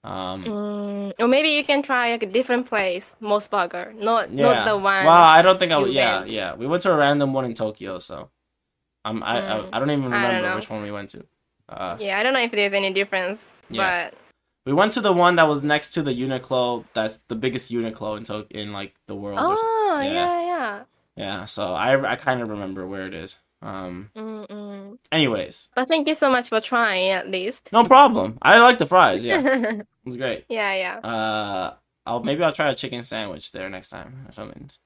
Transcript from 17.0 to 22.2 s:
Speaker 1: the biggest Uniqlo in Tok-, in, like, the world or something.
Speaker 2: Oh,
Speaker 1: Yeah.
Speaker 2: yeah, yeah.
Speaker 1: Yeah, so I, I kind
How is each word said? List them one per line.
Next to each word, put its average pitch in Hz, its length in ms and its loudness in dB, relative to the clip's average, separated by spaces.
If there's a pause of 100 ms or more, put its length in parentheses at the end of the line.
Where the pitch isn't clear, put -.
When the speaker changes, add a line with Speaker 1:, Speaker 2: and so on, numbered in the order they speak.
Speaker 1:
the 120 60 -4
biggest 127 360 -4
Uniqlo 110 460 -6
in 110 80 -14
Tok-, 107 260 -10
in, 104 220 -10
like, 98 220 -12 (120)
the 101 80 -10
world 101 240 -8
or 359 160 0
something. 453 100 -2
Speaker 2:
Oh, 427 360 -2
Speaker 1:
Yeah. 285 100 -2
Speaker 2:
yeah, 349 340 -2
yeah. 247 380 -6 (320)
Speaker 1:
Yeah, 98 300 -8
so 95 280 -6
I, 123 380 2
I 123 60 -2
kind 127 240 -2